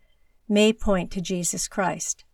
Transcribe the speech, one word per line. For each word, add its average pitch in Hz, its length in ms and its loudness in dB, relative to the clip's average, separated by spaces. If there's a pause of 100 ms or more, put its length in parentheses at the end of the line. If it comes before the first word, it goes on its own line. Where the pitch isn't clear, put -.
(460)
may 214 280 4
point 190 380 0
to 190 100 -4
Jesus 175 460 -4
Christ. - 640 -4